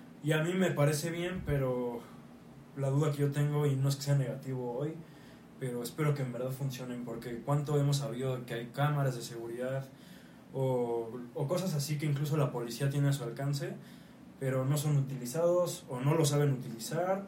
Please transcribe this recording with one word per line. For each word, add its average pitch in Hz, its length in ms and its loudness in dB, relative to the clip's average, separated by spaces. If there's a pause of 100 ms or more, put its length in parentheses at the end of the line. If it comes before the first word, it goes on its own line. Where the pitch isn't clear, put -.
(240)
Y 147 100 2
a 156 100 2
mí 175 100 0
me 185 180 4
parece 147 380 2
bien, 180 360 -4
pero 127 560 0 (760)
la 135 120 0
duda 143 220 4
que 143 80 -2
yo 143 120 2
tengo, 147 340 2
y 135 100 4
no 135 140 2
es 139 60 2
que - 80 -8
sea 143 120 2
negativo 127 600 -2
hoy, 156 160 -2 (680)
pero 123 240 -4
espero 147 300 2
que 139 100 -2
en 120 100 -4
verdad 127 180 -4
funcionen, 123 540 -6
porque 117 400 -6
cuánto 147 340 2
hemos 139 180 4
sabido 123 480 -2
que 120 100 -6
hay 117 120 -4
cámaras 139 480 2
de 113 60 -6
seguridad 120 640 -4 (680)
o, 120 560 0 (240)
o 139 140 -2
cosas 175 260 0
así 147 240 0
que 156 80 -2
incluso 147 320 0
la 139 140 4
policía 120 380 -2
tiene 143 200 4
a 139 40 6
su 123 100 -2
alcance, 143 520 -4 (640)
pero 131 260 0
no 147 120 2
son 147 200 2
utilizados 165 920 2
o 123 100 -6
no 139 160 4
lo 160 100 6
saben 143 260 4
utilizar, 175 760 -2